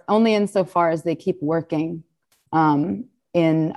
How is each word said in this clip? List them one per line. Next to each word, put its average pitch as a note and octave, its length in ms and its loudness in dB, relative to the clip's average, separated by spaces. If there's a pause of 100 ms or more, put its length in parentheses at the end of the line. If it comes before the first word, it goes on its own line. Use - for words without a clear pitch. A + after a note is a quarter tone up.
only A3 280 2
insofar F#3+ 540 0
as D#3+ 140 -4
they E3 120 -2
keep F3 260 -6
working, D#3+ 640 -4 (500)
um, D#3+ 520 0 (280)
in, D#3+ 420 2